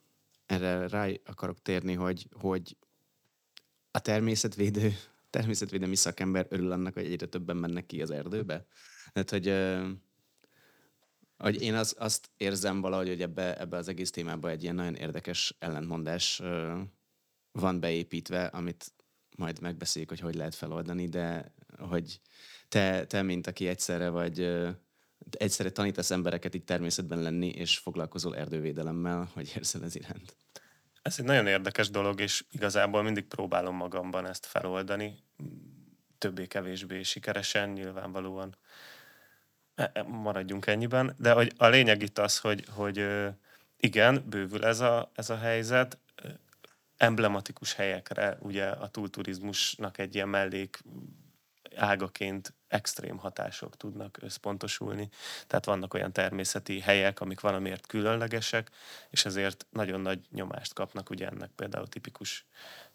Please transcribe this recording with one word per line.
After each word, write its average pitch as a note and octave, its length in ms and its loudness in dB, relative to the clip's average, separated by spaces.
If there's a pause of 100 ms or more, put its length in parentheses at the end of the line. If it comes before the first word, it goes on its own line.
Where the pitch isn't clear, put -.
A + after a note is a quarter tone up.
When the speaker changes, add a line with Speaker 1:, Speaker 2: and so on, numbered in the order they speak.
(460)
Speaker 1:
erre F2+ 420 0
rá G#2 180 0 (180)
akarok F#2 380 -8
térni, F#2 320 0
hogy, F2+ 380 0
hogy F#2+ 440 -4 (1120)
a - 80 -4
természetvédő, G#2 1000 2 (340)
természetvédelmi G2 680 0
szakember F#2 520 2
örül F2+ 240 0
annak, F#2 220 -2
hogy F2+ 180 -4
egyre F2 140 -4
többen F2 300 -4
mennek F2 300 -2
ki D#2 160 -6
az D#2 80 -4
erdőbe. E2 560 -4 (460)
Tehát, F#2+ 180 0
hogy, G2 180 0
ö, F#2+ 400 2 (1500)
hogy G#2 260 2
én A2 120 2
az-, A2 240 2
azt - 380 -2
érzem G2 440 0
valahogy, F#2 280 0
hogy F2+ 140 -2
ebbe, F2+ 380 -2
ebbe F2 160 -6
az E2+ 120 -4
egész F2+ 220 -4
témába E2 400 -4
egy D#2+ 120 -4
ilyen E2+ 120 -2
nagyon F2 200 -2
érdekes E2+ 640 -4
ellentmondás, E2 840 -2
ö, F2 400 -4 (720)
van F2+ 280 2
beépítve, E2+ 640 0
amit F2 480 -6 (440)
majd E2 240 -4
megbeszéljük, E2+ 500 -4
hogy D#2+ 100 -8
hogy E2+ 140 -4
lehet D#2+ 200 -4
feloldani, E2+ 540 -4
de E2+ 440 -4 (260)
hogy E2+ 420 -4 (480)
te, F#2+ 380 4
te, G2 160 2
mint F2+ 240 0
aki F2+ 220 -2
egyszerre F2 400 0
vagy, F2 320 0
ö, F2 300 2 (600)
egyszerre F#2+ 400 0
tanítasz G2 400 0
embereket F2 440 0
így F2 100 -6
természetben E2+ 580 0
lenni, E2+ 260 0
és - 300 0
foglalkozol E2+ 580 -4
erdővédelemmel, D#2+ 960 -2
hogy D2 240 -8
érzel - 280 -4
ez E2+ 100 -8
iránt? - 420 -12 (640)
Speaker 2:
Ez - 160 -4
egy B2 60 -6
nagyon B2 220 6
érdekes G2 440 4
dolog, G2+ 300 2
és - 300 0
igazából G2+ 520 4
mindig G#2+ 220 0
próbálom F2+ 520 0
magamban F2+ 500 -4
ezt F#2 200 -10
feloldani, F#2+ 720 -2 (1000)
többé-kevésbé F#2+ 840 -4
sikeresen, G2+ 680 0
nyilvánvalóan. F#2+ 880 -6 (1160)
E, - 200 -2
e, G#2 80 0
maradjunk G2 640 -2
ennyiben, A#2 520 2
de A#2+ 140 8
hogy A#2 240 6
a A#2+ 100 10
lényeg A2+ 360 10
itt G#2 160 -2
az, G2+ 200 4
hogy, G#2 320 0
hogy, G2+ 280 -2
ö, G2+ 300 2 (480)
igen, A#2+ 520 8
bővül G2+ 360 -2
ez A2+ 160 4
a, A#2 340 4
ez A2+ 160 -6
a A2+ 80 -2
helyzet, A#2 600 2 (240)
ö, - 60 -10 (680)
emblematikus G#2+ 760 2
helyekre, G2 640 0
ugye G2 260 -2
a G2+ 220 -4
túlturizmusnak G2 1080 -4
egy F#2+ 160 -4
ilyen G2 140 0
mellék G2 540 -2 (920)
ágaként G2 800 0 (140)
extrém - 480 -2
hatások - 600 -8
tudnak G2+ 440 -10
összpontosulni. G#2 880 -6 (380)
Tehát - 180 2
vannak F#2+ 300 0
olyan F#2+ 180 0
természeti F#2+ 680 0
helyek, G2+ 400 6
amik F#2+ 200 -6
valamiért F#2+ 460 0
különlegesek, A2+ 840 0 (400)
és - 140 4
ezért G2 460 0
nagyon F#2+ 300 -2
nagy F#2+ 200 -2 (100)
nyomást G2+ 420 -6
kapnak. G2 380 -6
Ugye F#2+ 180 -6
ennek G2 220 -10
például G2 380 -6
tipikus - 580 -10 (480)